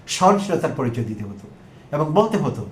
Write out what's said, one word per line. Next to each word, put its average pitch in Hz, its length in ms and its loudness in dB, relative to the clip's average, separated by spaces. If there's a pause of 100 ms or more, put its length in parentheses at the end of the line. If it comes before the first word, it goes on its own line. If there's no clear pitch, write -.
সহনশীলতার 185 680 2
পরিচয় 120 260 -2
দিতে 107 200 -6
হতো 101 240 -12 (440)
এবং 151 220 0
বলতে 208 240 4
হতো, 135 340 -2